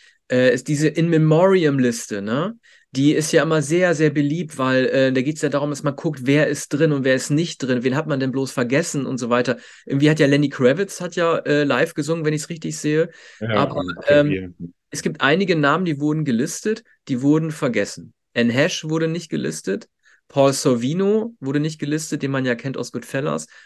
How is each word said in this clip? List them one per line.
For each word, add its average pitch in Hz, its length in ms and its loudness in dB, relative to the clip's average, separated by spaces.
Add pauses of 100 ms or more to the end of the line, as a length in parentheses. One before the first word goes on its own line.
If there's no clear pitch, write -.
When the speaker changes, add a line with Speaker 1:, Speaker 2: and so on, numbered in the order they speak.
(300)
Speaker 1:
äh, 127 240 4
ist - 140 -4
diese 151 200 2
In-Memoriam-Liste, 156 1300 2
ne? 151 360 -4 (340)
Die 139 200 2
ist 156 180 0
ja 151 140 4
immer 160 180 2
sehr, 170 320 2
sehr 151 160 2
beliebt, 151 480 -2
weil, 131 280 2
äh, 135 260 2
da 131 100 2
geht's 156 200 -6
ja 151 60 0
darum, 143 220 -2
dass 143 140 -6
man 143 100 -2
guckt, 139 300 -6
wer 139 240 4
ist - 220 -6
drin 151 200 2
und 139 140 0
wer 131 100 4
ist 131 160 -2
nicht 160 280 -2
drin, 123 260 -2
wen 127 100 0
hat 156 140 -2
man 143 100 -2
denn 131 140 -2
bloß 131 180 -4
vergessen 135 560 -2
und 127 120 -6
so 117 120 -4
weiter. 120 280 0 (280)
Irgendwie 139 240 4
hat 156 80 4
ja 151 80 6
Lenny 143 220 4
Kravitz 139 520 0
hat 175 140 -8
ja, 170 240 0
äh, 147 240 0
live 139 320 0
gesungen, 160 300 -2
wenn 151 100 0
ich's 151 140 -4
richtig 160 300 -8
sehe. 156 320 0 (300)
Speaker 2:
Ja, 110 140 -2
Speaker 1:
Aber, 143 220 0
Speaker 2:
und 139 180 -6 (140)
Speaker 1:
ähm, 147 200 6
Speaker 2:
hier. 92 240 -4 (380)
Speaker 1:
es 147 120 -10
gibt 165 180 -4
einige 170 340 2
Namen, 156 300 2
die 151 160 -2
wurden 151 240 -2
gelistet, 143 580 -2 (240)
die 127 160 -4
wurden 156 300 2
vergessen. 104 600 -4 (220)
Anne 120 180 2
Hesh 147 320 0
wurde 160 220 -2
nicht 165 240 -6
gelistet, 156 580 -6 (380)
Paul 139 260 2
Sorvino 180 840 0
wurde 139 220 -4
nicht 156 180 -4
gelistet, 151 440 -6
den 135 100 -2
man 131 120 -2
ja 123 120 0
kennt 131 200 -8
aus - 140 -8
Goodfellas, 147 560 -6 (200)